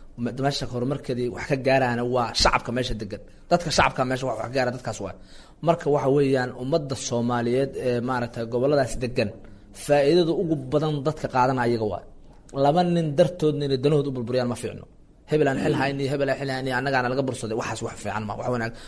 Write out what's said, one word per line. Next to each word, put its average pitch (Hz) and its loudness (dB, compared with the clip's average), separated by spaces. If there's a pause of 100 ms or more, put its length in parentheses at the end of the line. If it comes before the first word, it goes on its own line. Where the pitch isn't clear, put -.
(180)
ma-, 120 -2
meesha 135 -2
horumarkeedii 123 -2
wax - -8
ka 147 2
gaarahana 127 2
waa 120 0
shacabka - 2
meesha 120 -2
degan. 104 -8 (280)
Dadka 175 2
shacabka 135 2
meesha 127 -2
wax, 120 -2
wax 113 -6
gaara 127 0
dadkaas 123 -6
waa. 95 -8 (480)
Marka 165 2
waxa 139 2
weeyaan 135 4
ummadda 139 -2
Soomaaliyeed 120 0
ee 123 -2
maaragtay 120 -4
gobolladaas 127 2
degan, 120 -2 (420)
faa'iidada 151 4
ugu 170 0 (160)
badan 151 2 (100)
dadka 151 -2
qaadanaya 127 2
iyaga 113 0
waa. 95 -4 (500)
Laba 143 4
nin 170 2
dartoodna 156 2
inay 135 0
danahooda 143 2
u 135 -4
burburiyaan 123 -2
ma 120 -2
fiicno. - -10 (440)
Hebel 151 4
aan 131 0
xil 147 0
hayni, 139 0
hebel 139 0
aan 127 0
xil 135 -4
hayni, 131 -4
annagaana 127 0
laga 131 0
bursaday. 117 -4
Waxaas 117 -4
wax - -6
fiican 104 -6
ma, 98 -6
wax 113 -6
wanaag, 113 -2 (160)